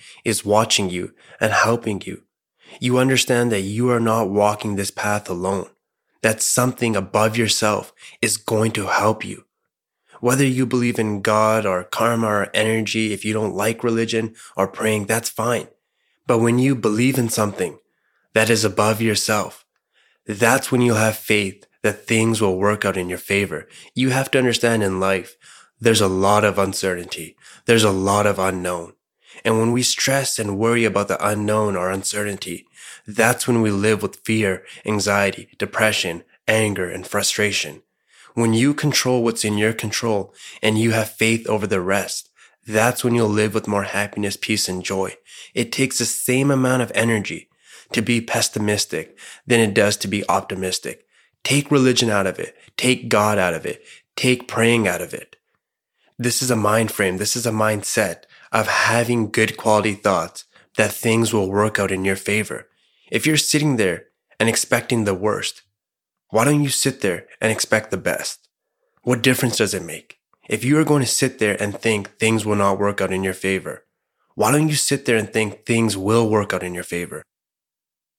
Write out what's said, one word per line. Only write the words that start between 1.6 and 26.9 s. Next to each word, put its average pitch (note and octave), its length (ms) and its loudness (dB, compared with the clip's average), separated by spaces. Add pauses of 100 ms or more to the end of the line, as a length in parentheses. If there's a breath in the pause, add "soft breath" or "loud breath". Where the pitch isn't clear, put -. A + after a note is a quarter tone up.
you. F#2+ 180 -12 (580 loud breath)
You B2 160 2
understand B2 560 2
that G2+ 80 0
you G#2+ 300 -2
are A#2+ 100 2
not A2+ 300 2
walking G#2 460 0
this G2 140 -4
path G#2 380 -4
alone, F#2 400 -4 (540)
that A2 200 0
something B2 540 0
above G#2+ 400 0
yourself G#2+ 560 0 (300 loud breath)
is G#2+ 160 -2
going A2 340 0
to G2+ 140 -4
help G#2+ 380 0
you. G2+ 200 -12 (760 loud breath)
Whether C3 260 2
you C3 180 2
believe A#2+ 340 0
in G#2+ 220 -2
God G#2+ 460 2
or F#2 180 -2
karma A2+ 440 0
or G#2 260 0
energy, A2 580 0
if G2 120 -8
you G#2+ 100 -2
don't G#2+ 200 -2
like A2 300 -4
religion A2+ 500 -2 (220 loud breath)
or G2 120 2
praying, G#2+ 380 -2
that's A2+ 220 -2
fine. A2+ 400 -4 (580)
But A#2+ 120 4
when A#2 200 4
you C3+ 160 4
believe A#2 440 2
in A#2 100 2
something G2 500 -2 (540)
that A2 160 4
is A2 160 2
above G#2+ 380 2
yourself, G#2 640 -2 (580)
that's A#2 480 0
when B2 80 2
you'll A#2+ 160 4
have A2 200 2
faith G2+ 500 -2 (160)
that G#2 240 -2
things A2+ 340 2
will F#2+ 160 2
work G2+ 280 0
out F#2+ 120 0
in F2+ 120 -4
your F2+ 100 -6
favor. F#2 480 -4 (260 loud breath)
You B2+ 180 0
have C3 200 0
to C#3 80 2
understand A#2 460 2
in F#2+ 160 0
life, F#2+ 360 -2 (440 loud breath)
there's A2+ 200 4
a G2+ 60 4
lot G2 380 4
of G2+ 120 2
uncertainty. F2+ 800 -4 (300 loud breath)